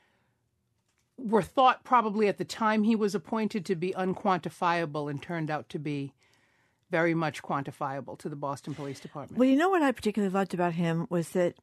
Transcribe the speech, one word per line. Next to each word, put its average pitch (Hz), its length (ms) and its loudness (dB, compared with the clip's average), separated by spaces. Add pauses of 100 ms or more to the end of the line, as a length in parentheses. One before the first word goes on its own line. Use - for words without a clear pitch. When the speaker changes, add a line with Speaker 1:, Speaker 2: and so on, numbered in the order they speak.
(1200)
Speaker 1:
were 214 240 2
thought 262 420 4
probably 214 440 4
at 185 100 0
the 175 60 -4
time 214 400 0
he 226 120 4
was 202 180 0
appointed 214 520 -2
to 196 100 0
be 180 160 -4
unquantifiable 170 1160 -2
and 143 120 -6
turned 160 280 -4
out 147 200 -6
to 175 80 -8
be 143 340 -6 (800)
very 170 240 2
much 160 280 -2
quantifiable 139 760 -6
to - 100 -10
the 151 80 -8
Boston 139 380 -8
Police 139 260 -10
Department. - 380 -10
Speaker 2:
Well, 254 100 6
you 269 80 6
know 330 140 4
what 359 120 4
I 277 80 4
particularly 202 420 0
loved 196 220 0
about 175 200 0
him 165 360 0
was 170 200 -2
that 175 320 2